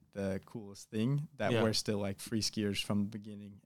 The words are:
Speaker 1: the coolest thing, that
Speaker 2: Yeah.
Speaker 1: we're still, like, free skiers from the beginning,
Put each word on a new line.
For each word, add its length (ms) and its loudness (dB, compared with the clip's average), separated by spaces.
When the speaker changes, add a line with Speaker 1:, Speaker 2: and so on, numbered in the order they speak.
Speaker 1:
the 320 -2
coolest 440 -12
thing, 460 2
that 160 2
Speaker 2:
Yeah. 100 6
Speaker 1:
we're 120 4
still, 240 0
like, 240 -2
free 180 -2
skiers 420 0
from 200 2
the 80 0
beginning, 560 -12